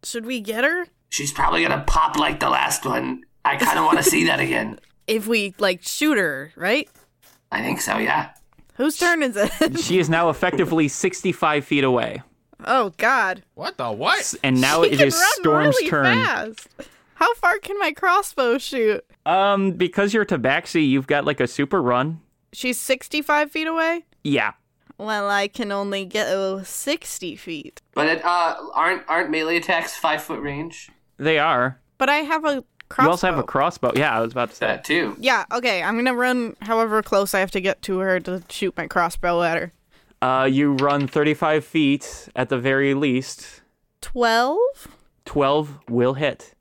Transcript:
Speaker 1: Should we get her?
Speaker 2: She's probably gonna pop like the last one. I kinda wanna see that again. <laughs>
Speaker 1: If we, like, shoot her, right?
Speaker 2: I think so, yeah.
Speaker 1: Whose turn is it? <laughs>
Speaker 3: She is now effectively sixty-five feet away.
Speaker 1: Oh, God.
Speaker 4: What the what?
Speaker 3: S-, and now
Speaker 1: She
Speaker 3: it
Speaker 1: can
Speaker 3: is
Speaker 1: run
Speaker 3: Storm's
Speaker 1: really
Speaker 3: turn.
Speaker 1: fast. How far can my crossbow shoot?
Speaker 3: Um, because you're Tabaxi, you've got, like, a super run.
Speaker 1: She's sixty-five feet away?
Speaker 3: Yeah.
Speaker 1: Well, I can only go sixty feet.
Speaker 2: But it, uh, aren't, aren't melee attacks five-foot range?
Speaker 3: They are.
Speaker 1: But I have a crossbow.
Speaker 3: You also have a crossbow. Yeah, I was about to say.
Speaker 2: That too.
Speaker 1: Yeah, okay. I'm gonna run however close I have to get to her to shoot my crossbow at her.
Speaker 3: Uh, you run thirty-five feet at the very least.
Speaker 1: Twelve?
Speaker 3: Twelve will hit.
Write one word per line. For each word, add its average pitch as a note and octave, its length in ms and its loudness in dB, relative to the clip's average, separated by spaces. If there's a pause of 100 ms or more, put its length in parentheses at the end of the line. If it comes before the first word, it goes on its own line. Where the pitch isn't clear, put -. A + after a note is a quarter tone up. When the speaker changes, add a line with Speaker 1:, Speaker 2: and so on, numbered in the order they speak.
Speaker 1:
Should A#3 220 -10
we B3 160 -6
get A3 220 -4
her? E4+ 240 -2 (220)
Speaker 2:
She's C#3+ 220 -4
probably E3 320 0
gonna C#3+ 220 0
pop D#3+ 320 2
like D3+ 220 -2
the C3+ 100 0
last C3+ 360 0
one. A#2+ 380 -4 (200)
I C#3+ 140 0
kinda D#3+ 260 2
wanna - 200 4
see - 220 4
that D#3 140 2
again. - 460 -4
<laughs> - 40 -20 (180)
Speaker 1:
If A3 200 -2
we, G#3 320 0
like, F#3 240 0
shoot D4+ 340 0
her, D3+ 380 -2
right? A3 340 0 (640)
Speaker 2:
I - 100 -2
think - 180 -2
so, G#2+ 200 -2
yeah. D3+ 320 -2 (460)
Speaker 1:
Whose D4 200 0
turn F4 240 2
is B3 160 -2
it? D#4+ 420 0
<laughs> - 0 -
Speaker 3:
She F#3 200 2
is D#3 100 2
now E3 220 4
effectively E3 560 2
sixty-five D#3 760 0
feet C#3+ 200 0
away. A#2+ 400 0 (400)
Speaker 1:
Oh, A3 340 0
God. G#3+ 460 0 (120)
Speaker 4:
What A3 220 -10
the A#2 140 -4
what? D#4 280 -2
Speaker 3:
S-, - 240 -6
and B2+ 180 4
now D3+ 220 4
Speaker 1:
She - 80 4
Speaker 3:
it C#3+ 60 2
Speaker 1:
can C#3+ 100 6
Speaker 3:
is C3 80 0
Speaker 1:
run F#4+ 180 4
Speaker 3:
Storm's F#4 460 4
Speaker 1:
really D#4+ 100 0
Speaker 3:
turn. C#3+ 160 2 (200)
Speaker 1:
fast. - 420 -6 (480)
How A#4 200 2
far F4 240 2
can G4+ 200 -8
my E4 120 0
crossbow D#4+ 680 0
shoot? A3+ 460 0 (220)
Speaker 3:
Um, G3 460 2
because F3+ 420 0
you're G#3+ 120 4
Tabaxi, D3+ 640 2
you've C3+ 200 2
got, C#3+ 180 2
like, D3 140 -2
a B2+ 80 2
super C#3+ 340 0
run. C3 400 0 (320)
Speaker 1:
She's B3 260 -4
sixty-five D4 720 -2
feet D#4+ 160 -4
away? E4 380 -2 (180)
Speaker 3:
Yeah. A2+ 300 0 (440)
Speaker 1:
Well, G#3 320 -4
I G3+ 200 0
can G#3 240 -6
only G3 320 -4
go F#3+ 580 -2
sixty - 720 -8
feet. - 460 -14 (120)
Speaker 2:
But D3 140 0
it, D#3+ 160 -2
uh, E3+ 320 0 (180)
aren't, E3+ 360 0
aren't D#3+ 200 0
melee D#3+ 280 0
attacks E3+ 400 -2
five-foot D#3 440 -4
range? C#3+ 480 -10 (280)
Speaker 3:
They D3+ 200 0
are. C3+ 440 0 (160)
Speaker 1:
But C4 120 0
I D4 80 2
have D#4 280 -2
a C#4+ 180 -2 (240)
crossbow. C4 200 2
Speaker 3:
You E3+ 40 6
also F3+ 160 0
have E3+ 100 0
a B2+ 60 -2
crossbow. C#3 520 0
Yeah, C3 220 2
I A2+ 40 0
was A2+ 100 -2
about B2 200 -4
to - 40 -20
say. - 120 -4
Speaker 2:
That - 180 -2
too. - 340 -2
Speaker 1:
Yeah, A#3+ 320 2
okay. A#3 320 -2
I'm G#3 140 -2
gonna B3 180 0
run B3 460 -2
however A3 420 0
close G3 300 0
I G3 60 2
have F#3+ 120 -2
to G3 100 -2
get F#3 220 -2
to F#3 160 -2
her F#3 220 0
to F3+ 280 -8
shoot - 280 -4
my D#3+ 100 -8
crossbow F3 560 0
at E3 140 0
her. E3+ 160 -8 (480)
Speaker 3:
Uh, C3 240 2
you C#3 280 2
run C#3+ 340 2
thirty-five D3+ 580 0
feet - 720 -2
at B2 100 0
the C3+ 100 0
very C3+ 360 2
least. C3+ 680 -4 (380)
Speaker 1:
Twelve? B3+ 880 0 (380)
Speaker 3:
Twelve C#3+ 520 0 (120)
will A#2+ 240 2
hit. C#3+ 480 -4